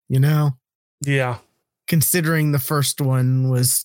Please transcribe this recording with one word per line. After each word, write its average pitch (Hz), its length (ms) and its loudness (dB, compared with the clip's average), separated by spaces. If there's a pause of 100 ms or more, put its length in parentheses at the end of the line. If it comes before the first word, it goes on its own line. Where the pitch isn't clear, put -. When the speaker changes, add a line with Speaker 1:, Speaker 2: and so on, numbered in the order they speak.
Speaker 1:
you 131 140 0
know? 151 300 2 (500)
Speaker 2:
Yeah. 131 380 -2 (480)
Speaker 1:
Considering 160 640 0
the 143 60 0
first 139 420 -2
one 131 480 0
was, 127 360 0